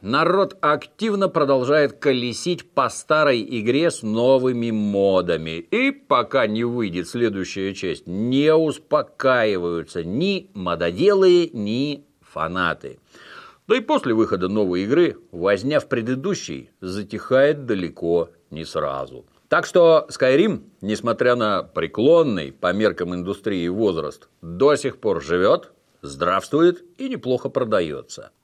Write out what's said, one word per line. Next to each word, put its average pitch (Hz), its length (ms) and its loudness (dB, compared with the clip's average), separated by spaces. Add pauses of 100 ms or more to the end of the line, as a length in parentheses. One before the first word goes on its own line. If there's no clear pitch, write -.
народ 165 600 0
активно 196 680 -2
продолжает 139 640 2
колесить 123 800 -2
по 127 160 0
старой 143 540 2
игре 127 480 0
с - 140 -10
новыми 120 680 2
модами. 95 880 0
И 240 320 -2
пока 131 560 0
не 110 180 -2
выйдет 107 460 -4
следующая 98 640 -4
часть, 92 320 -8
не 127 480 0
успокаиваются 110 1500 0
ни 127 500 -4
мододелы, 156 1000 2
ни 123 540 -6 (160)
фанаты. 80 800 -6 (680)
Да 214 80 4
и 254 60 0
после 214 320 0
выхода 101 340 0
новой 95 360 0
игры 143 340 2 (140)
возня 101 480 0
в - 100 -10
предыдущей 127 800 -6 (100)
затихает 127 880 -2
далеко 87 640 -2 (220)
не 78 140 -10
сразу. 67 600 -8 (220)
Так 165 180 0
что 165 460 6
Skyrim, 135 500 2 (200)
несмотря 117 540 0
на 104 280 0
преклонный 110 880 2
по 90 200 -2
меркам 92 440 0
индустрии 90 520 -4
возраст, 90 600 -4 (140)
до 98 320 2
сих 127 240 -6
пор 87 240 -2
живет, 92 480 0 (320)
здравствует 95 800 0 (140)
и 262 120 -8
неплохо 131 400 -4
продается. 92 800 -4 (120)